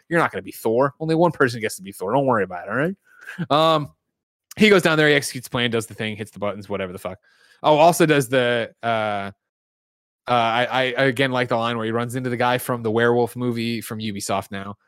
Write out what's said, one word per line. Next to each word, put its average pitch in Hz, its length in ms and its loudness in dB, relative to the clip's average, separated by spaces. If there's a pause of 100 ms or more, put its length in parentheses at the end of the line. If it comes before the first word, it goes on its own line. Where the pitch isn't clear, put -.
You're 165 120 0
not 131 120 0
gonna 98 100 -8
be 101 100 -16
Thor. 123 480 0
Only 160 140 -2
one 165 180 4
person 117 280 0
gets 107 160 -4
to 98 60 -16
be 98 100 -14
Thor. 95 200 -6
Don't 139 140 2
worry 117 180 2
about 92 240 -12
it, - 20 -8
all 107 60 -4
right? 170 200 -2 (540)
Um, 156 420 2 (640)
he 214 120 6
goes 196 140 8
down 160 160 2
there, 151 100 6
he 147 60 6
executes 135 320 -4
the - 40 -16
plan, 120 200 -2
does 113 160 -2
the - 80 -20
thing, 110 220 -6
hits 107 160 -10
the - 60 -18
buttons, 101 300 -6
whatever 95 240 -6
the 95 60 -14
fuck. 92 200 -10 (440)
Oh, 151 140 4
also 170 300 6
does 143 220 2
the, 120 540 0
uh, 117 40 -4
uh, 107 440 -2 (1000)
I, 120 360 2
I, 120 180 -2
I 127 220 0
again 131 280 0
like 123 160 0
the 123 80 0
line 117 200 -2
where 113 100 -4
he 113 60 -4
runs 117 240 -4
into 127 140 -4
the 120 60 -4
guy 123 220 0
from 123 240 -6
the 113 80 -2
werewolf 120 440 2
movie 117 460 -4
from 110 200 -12
Ubisoft 101 500 -6
now. 101 260 -12 (120)